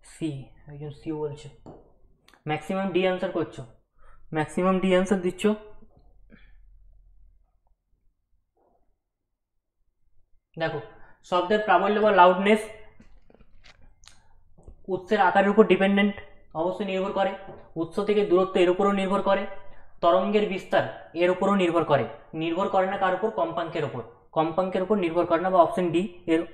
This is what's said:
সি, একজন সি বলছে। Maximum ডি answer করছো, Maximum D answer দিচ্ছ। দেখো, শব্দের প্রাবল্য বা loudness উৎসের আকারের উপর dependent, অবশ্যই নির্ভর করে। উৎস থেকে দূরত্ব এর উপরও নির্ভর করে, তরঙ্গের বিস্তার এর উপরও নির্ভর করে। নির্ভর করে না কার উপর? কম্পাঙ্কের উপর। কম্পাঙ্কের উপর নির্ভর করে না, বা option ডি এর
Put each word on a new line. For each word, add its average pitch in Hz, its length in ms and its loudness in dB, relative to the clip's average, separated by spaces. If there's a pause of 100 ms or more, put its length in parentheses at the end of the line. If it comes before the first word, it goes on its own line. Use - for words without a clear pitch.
(140)
সি, 160 160 -8 (400)
একজন 147 300 -14
সি 165 100 -12 (120)
বলছে। 143 260 -10 (1000)
Maximum 190 460 -4
ডি 185 60 2 (100)
answer 185 260 -4
করছো, - 240 -6 (760)
Maximum 180 460 0
D 190 80 0 (100)
answer 196 260 0
দিচ্ছ। - 180 -4 (4000)
দেখো, 156 180 -4 (500)
শব্দের 185 380 0
প্রাবল্য 196 380 2
বা 214 140 4
loudness 196 420 6 (2250)
উৎসের 202 340 -2
আকারের 196 260 4
উপর 214 180 8
dependent, 196 440 2 (460)
অবশ্যই 185 300 -4
নির্ভর 190 280 -4
করে। 190 120 0 (500)
উৎস - 140 -8 (120)
থেকে 208 220 2
দূরত্ব 185 340 2
এর 175 100 4
উপরও 202 260 2
নির্ভর 190 300 0
করে, 196 140 2 (600)
তরঙ্গের 196 500 4
বিস্তার 185 300 -2 (380)
এর 180 140 4
উপরও 196 260 0
নির্ভর 165 300 2
করে। 123 140 2 (360)
নির্ভর 170 320 -2
করে 190 180 2
না 202 120 -6
কার 180 140 0
উপর? 220 120 -2 (100)
কম্পাঙ্কের 165 500 -4
উপর। 120 120 -10 (340)
কম্পাঙ্কের 185 500 -2
উপর 214 180 0
নির্ভর 165 260 0
করে 170 160 2
না, 190 80 0
বা 180 120 6
option 180 280 -2
ডি 170 80 2 (320)
এর 165 80 2 (120)